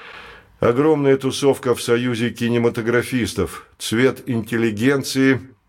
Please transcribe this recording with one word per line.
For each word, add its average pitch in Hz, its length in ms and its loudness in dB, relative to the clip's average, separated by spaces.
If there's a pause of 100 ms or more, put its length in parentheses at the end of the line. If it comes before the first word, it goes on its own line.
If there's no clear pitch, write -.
(600)
Огромная 139 580 2
тусовка 131 560 0
в - 80 -10
Союзе 120 480 0
кинематографистов, 117 1400 -2 (100)
цвет 120 500 0
интеллигенции 120 1120 0 (280)